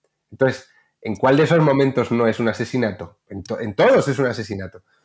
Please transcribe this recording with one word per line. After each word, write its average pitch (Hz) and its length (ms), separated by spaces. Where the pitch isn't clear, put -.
Entonces, 131 380
¿en 107 160
cuál 135 200
de 151 60
esos 165 160
momentos 135 540
no 117 160
es 110 100
un 120 80
asesinato? 110 800
En 98 160
to-, 110 160
en 107 160
todos 196 320
es 139 140
un 131 60
asesinato. 101 580